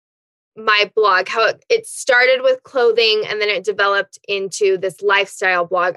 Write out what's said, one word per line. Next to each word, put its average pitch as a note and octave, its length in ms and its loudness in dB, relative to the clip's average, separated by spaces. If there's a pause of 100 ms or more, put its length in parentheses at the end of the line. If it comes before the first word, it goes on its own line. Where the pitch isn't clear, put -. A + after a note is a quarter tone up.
(560)
my G#3 400 0
blog, F#3+ 320 2
how A3+ 180 0
it, - 220 -4
it A3 180 0
started B3+ 560 0
with C4 220 0
clothing A3+ 640 2
and G#3+ 120 -6
then G#3 80 -2
it F#3+ 140 -4
developed G3 640 -2
into F#3+ 500 -2
this F3+ 260 -6
lifestyle G3 600 0
blog. F3 320 -2